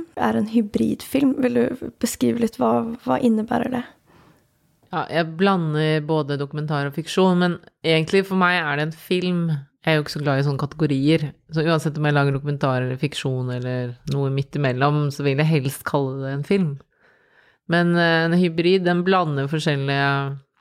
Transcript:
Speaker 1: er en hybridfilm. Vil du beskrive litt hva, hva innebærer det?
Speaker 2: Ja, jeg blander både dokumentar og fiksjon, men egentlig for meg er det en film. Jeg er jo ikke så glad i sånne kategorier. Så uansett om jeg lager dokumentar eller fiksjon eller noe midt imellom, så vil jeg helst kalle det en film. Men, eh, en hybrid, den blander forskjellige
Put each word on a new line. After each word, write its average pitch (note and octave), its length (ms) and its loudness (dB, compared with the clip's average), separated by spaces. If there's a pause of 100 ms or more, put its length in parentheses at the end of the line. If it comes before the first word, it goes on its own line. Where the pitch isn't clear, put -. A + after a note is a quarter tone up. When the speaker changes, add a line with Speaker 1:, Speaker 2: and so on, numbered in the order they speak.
(160)
Speaker 1:
er A3+ 220 0
en G#3+ 100 0
hybridfilm. A#3 920 0
Vil B3 140 2
du A#3+ 440 -2
beskrive A#3 400 0
litt A3+ 180 -2
hva, A#3 460 0
hva B3+ 160 0
innebærer A#3 520 0
det? B3 120 -4 (1080)
Speaker 2:
Ja, D#3+ 160 -4
jeg E3 260 -2
blander D#3 720 2
både D3 320 -2
dokumentar D3 480 -4
og C#3 80 -8
fiksjon, F#3 460 2
men F3 160 2 (260)
egentlig D#3+ 420 2
for F#3+ 140 -4
meg F3 220 2
er C#3+ 160 0
det D3+ 100 0
en D#3+ 80 -8
film. F3+ 540 -2 (340)
Jeg D#3+ 80 2
er D#3 80 6
jo D3 60 -2
ikke - 100 -10
så - 80 -6
glad C#3 160 2
i C#3 80 2
sånne C#3 140 -2
kategorier. D3 640 2 (260)
Så D#3 140 0
uansett D#3+ 340 0
om D3+ 80 0
jeg D3 80 2
lager C#3+ 180 2
dokumentar C#3 480 -2
eller B2+ 200 -4
fiksjon B2+ 520 -4
eller B2 380 -4 (220)
noe C#3 200 0
midt C#3 220 -4
imellom, C#3+ 560 0
så C#3+ 160 -4
vil C3+ 100 0
jeg D#3 140 2
helst C#3 340 0
kalle C3+ 380 -2
det C3+ 80 -6
en C#3 160 -6
film. F#3+ 240 2 (960)
Men, E3+ 300 2
eh, E3 280 4
en E3 140 2
hybrid, F3 460 2
den F3 180 2
blander D#3 480 0
forskjellige C#3 840 -2 (240)